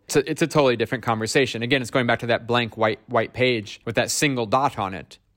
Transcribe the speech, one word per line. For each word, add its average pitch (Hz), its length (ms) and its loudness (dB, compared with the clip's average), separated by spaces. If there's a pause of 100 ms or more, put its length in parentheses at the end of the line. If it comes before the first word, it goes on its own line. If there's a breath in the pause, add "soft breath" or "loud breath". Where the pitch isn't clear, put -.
it's - 120 -6
a, 143 120 2
it's 151 120 -2
a 165 60 2
totally 135 280 4
different 113 280 -4
conversation. 113 600 0
Again, 127 180 0
it's 110 100 -8
going 123 160 0
back 117 120 0
to 120 80 -8
that 117 180 0
blank 117 300 0
white, 110 320 0
white 117 260 0
page 120 520 0
with 117 100 -6
that 117 160 0
single 131 340 0
dot 131 320 0
on 95 160 -4
it. - 240 -14 (200)